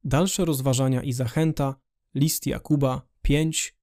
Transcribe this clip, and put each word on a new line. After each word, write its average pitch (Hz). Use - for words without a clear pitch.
Dalsze 170
rozważania 131
i 135
zachęta, 139
list 156
Jakuba 131
pięć 151